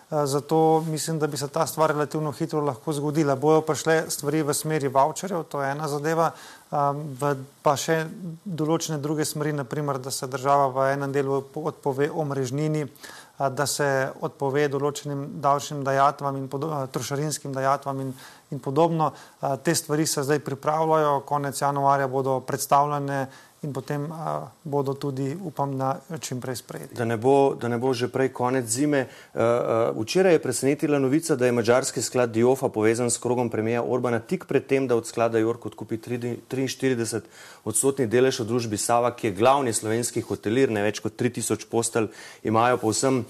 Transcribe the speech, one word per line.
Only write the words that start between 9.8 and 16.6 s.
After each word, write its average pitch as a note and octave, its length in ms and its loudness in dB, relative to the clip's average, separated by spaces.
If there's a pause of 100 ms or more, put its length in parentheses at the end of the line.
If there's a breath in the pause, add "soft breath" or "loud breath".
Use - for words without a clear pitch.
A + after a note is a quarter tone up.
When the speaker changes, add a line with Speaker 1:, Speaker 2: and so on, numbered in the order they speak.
Speaker 1:
da C3 120 -10
se - 160 -6
država C#3 420 2
v C3+ 240 2
enem C#3 200 -2
delu C#3 400 0
odpove C#3+ 580 -2
omrežnini, D3 720 -2 (520 loud breath)
a, C#3 120 0
da C3 180 -2
se D3 200 0 (320)
odpove D3 500 -2
določenim C#3+ 720 -4
davčnim C#3+ 420 0
dajatvam C#3 540 2
in C3+ 120 -6
podo-, C#3+ 240 -6